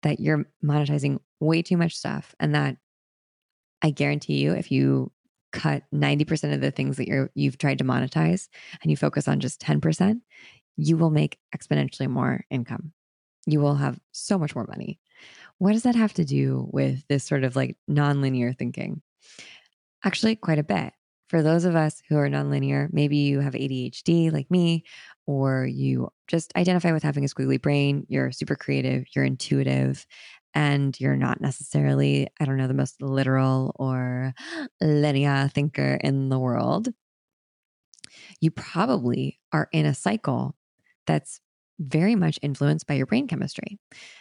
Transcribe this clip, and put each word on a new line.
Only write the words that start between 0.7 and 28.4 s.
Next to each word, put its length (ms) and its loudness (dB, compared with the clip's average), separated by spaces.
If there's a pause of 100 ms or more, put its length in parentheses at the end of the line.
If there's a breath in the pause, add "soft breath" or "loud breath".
way 240 2
too 140 0
much 180 0
stuff, 460 -8
and 160 0
that 220 -2 (1040)
I 60 4
guarantee 500 -2
you, 120 2
if 180 -4
you 400 2 (420)
cut 380 -2
ninety 340 2
percent 300 -2
of 60 -2
the 100 0
things 260 -4
that 120 -6
you're, 260 0
you've 240 -2
tried 200 0
to 60 0
monetize 640 0 (320 loud breath)
and 100 0
you 60 2
focus 300 0
on 140 0
just 200 -6
ten 200 0
percent, 420 0 (540 loud breath)
you 200 2
will 140 4
make 280 0 (160)
exponentially 540 -2
more 400 -2
income. 440 -8 (520)
You 160 2
will 140 4
have 240 -2 (140)
so 260 -2
much 160 -2
more 140 -6
money. 320 -10 (580 loud breath)
What 140 4
does 100 2
that 140 2
have 180 2
to 100 2
do 480 0
with 360 0
this 160 0
sort 180 0
of, 140 -2
like, 200 -2 (140)
nonlinear 680 2
thinking? 460 -6 (1000 loud breath)
Actually, 320 0
quite 240 0
a 40 0
bit. 280 -2 (360)
For 140 2
those 220 4
of 100 2
us 340 0
who 100 2
are 100 2
nonlinear, 640 0
maybe 240 2
you 240 2
have 160 -2
A 120 -4
D 180 -4
H 180 -12
D 260 4
like 180 -2
me, 360 2 (420 loud breath)
or 400 0
you 440 -2 (180)
just 260 -4
identify 380 2
with 100 0
having 220 0
a 20 0
squiggly 340 0
brain, 480 2
you're 220 -2
super 240 -4